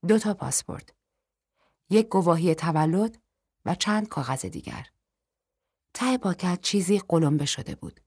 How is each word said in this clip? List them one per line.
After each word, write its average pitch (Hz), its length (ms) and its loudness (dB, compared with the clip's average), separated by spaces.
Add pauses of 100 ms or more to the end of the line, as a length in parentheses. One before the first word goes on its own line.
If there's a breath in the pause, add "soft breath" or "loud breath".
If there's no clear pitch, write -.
دو 214 120 6
تا 214 140 -2
پاسپورت، - 600 -6 (960)
یک 220 180 4
گواهی 170 480 4
تولد 165 640 0 (440)
و 185 100 -2
چند 214 320 -2
کاغذ 131 380 -6
دیگر. - 440 -12 (1040)
ته 254 240 0
پاکت 180 440 -2
چیزی 196 380 0
قلمبه 151 460 2
شده - 300 -6
بود. - 320 -16